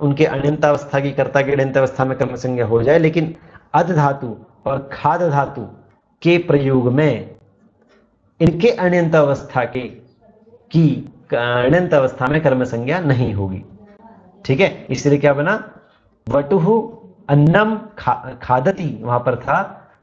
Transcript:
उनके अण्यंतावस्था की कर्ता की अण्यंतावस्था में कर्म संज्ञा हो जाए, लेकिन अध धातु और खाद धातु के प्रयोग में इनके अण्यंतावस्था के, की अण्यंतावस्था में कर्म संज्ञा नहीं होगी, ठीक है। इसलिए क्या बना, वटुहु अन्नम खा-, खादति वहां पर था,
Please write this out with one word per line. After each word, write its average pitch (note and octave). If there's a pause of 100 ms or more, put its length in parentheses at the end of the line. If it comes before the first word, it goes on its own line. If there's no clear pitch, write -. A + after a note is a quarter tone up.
उनके D3
अण्यंतावस्था C#3+
की C#3
कर्ता C#3
की C3+
अण्यंतावस्था C3+
में C3
कर्म B2+
संज्ञा B2
हो A2+
जाए, D3
लेकिन D#3+ (400)
अध E3
धातु C#3 (300)
और -
खाद F3
धातु C3+ (600)
के E3+
प्रयोग C3+
में C3 (1080)
इनके E3+
अण्यंतावस्था D#3+
के, B2+ (880)
की D3 (220)
अण्यंतावस्था C3
में D3
कर्म C3
संज्ञा A#2+
नहीं B2
होगी, F#2+ (800)
ठीक C3+
है। -
इसलिए C#3+
क्या C#3+
बना, E3 (580)
वटुहु F#3 (360)
अन्नम F3 (200)
खा-, -
खादति C3
वहां A#2+
पर B2
था, E3 (120)